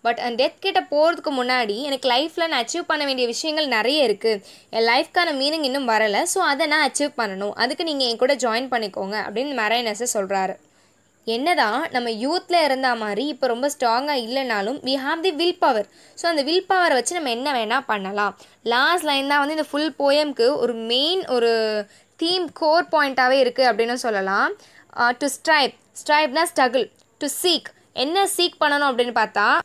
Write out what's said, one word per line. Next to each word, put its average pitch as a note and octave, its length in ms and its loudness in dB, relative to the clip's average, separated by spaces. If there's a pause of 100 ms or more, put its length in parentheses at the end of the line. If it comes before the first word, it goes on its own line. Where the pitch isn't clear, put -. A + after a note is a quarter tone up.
but A#3 160 0
அந்த A#3+ 280 -2
டெத் - 120 -6
கிட்ட F#4+ 220 0
போறதுக்கு D#4+ 480 2
முன்னாடி, B3 520 -2
"எனக்கு C4+ 280 -2
லைஃப்ல D#4+ 380 0
நான் C4+ 180 -2
அச்சீவ் E4+ 160 -6
பண்ண D4+ 240 -2
வேண்டிய C4 220 -2
விஷயங்கள் D4+ 400 -2
நிறைய B3 360 2
இருக்கு. G#3+ 420 0 (240)
என் A3+ 180 0
லைஃப்க்கான D#4 400 0
மீனிங் D4 360 -2
இன்னும் C4 240 -2
வரல. A3 360 2
So, F4+ 200 -2
அதை D4+ 240 0
நான் D4 240 2
அச்சீவ் C#4+ 260 -2
பண்ணணும். G3+ 360 -4
அதுக்கு B3+ 300 -4
நீங்க D4 200 -2
என் A#3 140 -2
கூட C4 180 2
ஜாயின் A#3+ 320 -2
பண்ணிக்கோங்க," G#3 480 -4 (140)
அப்படின்னு B3+ 240 -6
மரைனஸை A3+ 600 -2
சொல்றாரு. F#3+ 420 -2 (680)
என்னதான் C4 680 0
நம்ம A#3+ 180 -4
யூத்ல D#4+ 540 0
இருந்த C4 320 0
மாதிரி A3 320 -4
இப்ப C#4 200 -4
ரொம்ப A#3+ 320 0
ஸ்ட்ராங்கா B3+ 380 0
இல்லைனாலும், A#3+ 680 -4
we C4 140 -2
have D4+ 260 -4
the F#4 80 2
will E4+ 300 -2
power. B3 220 4 (300)
So, E4+ 180 -2
அந்த D4 120 0
will E4+ 260 0
power F4+ 200 4
வச்சு B3+ 240 0
நம்ம D#4+ 160 -4
என்ன A#3+ 360 -2
வேணா B3 220 0
பண்ணலாம். G3+ 500 -2 (260)
லாஸ்ட் C#4+ 400 2
லைன் C#4 240 0
தான் C#4+ 200 2
வந்து D#4 80 -2
இந்த D#4 160 -2
ஃபுல் D4+ 280 -2
போயம்க்கு C#4+ 560 2
ஒரு A#3+ 180 0
மெயின், B3+ 540 -2
ஒரு A3 580 0 (320)
தீம், F4 340 -2
கோர் E4 400 2
பாயிண்டாவே C4+ 380 2
இருக்கு C4 340 2
அப்படின்னு A#3 300 2
சொல்லலாம். A3 580 0 (460)
ஆ, A#3+ 140 2
to C4+ 160 -2
strive. C#4 460 2
ஸ்ட்ரைவ்னா D4+ 720 0 (120)
ஸ்ட்ரகிள். B3+ 360 2 (280)
To D4 80 -4 (140)
seek. E4+ 220 0 (300)
என்ன F4 320 0
சீக் F4+ 340 0
பண்ணணும் C#4+ 320 2
அப்படின்னு A#3+ 240 0
பார்த்தா A3+ 500 2